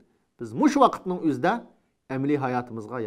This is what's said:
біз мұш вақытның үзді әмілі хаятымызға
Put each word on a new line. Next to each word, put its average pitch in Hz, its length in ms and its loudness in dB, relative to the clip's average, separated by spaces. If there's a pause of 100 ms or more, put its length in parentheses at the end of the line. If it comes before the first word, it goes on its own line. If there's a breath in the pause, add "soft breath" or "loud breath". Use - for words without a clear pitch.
(400)
біз 113 160 -12
мұш 254 240 4
вақытның 185 460 2
үзді 156 320 2 (540)
әмілі 139 320 0
хаятымызға 120 640 -6